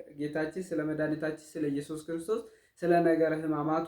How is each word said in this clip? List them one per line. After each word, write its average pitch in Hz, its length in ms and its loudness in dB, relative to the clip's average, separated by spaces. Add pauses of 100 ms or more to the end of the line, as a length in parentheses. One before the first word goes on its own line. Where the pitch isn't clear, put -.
(160)
ጌታችን 156 480 -4
ስለ 165 200 -4
መድኃኒታችን 156 600 -2
ስለ 160 220 -6
ኢየሱስ 147 360 -4
ክርስቶስ 165 380 -4 (400)
ስለ 175 100 4 (100)
ነገረ 160 340 6
ሕማማቱ 160 520 0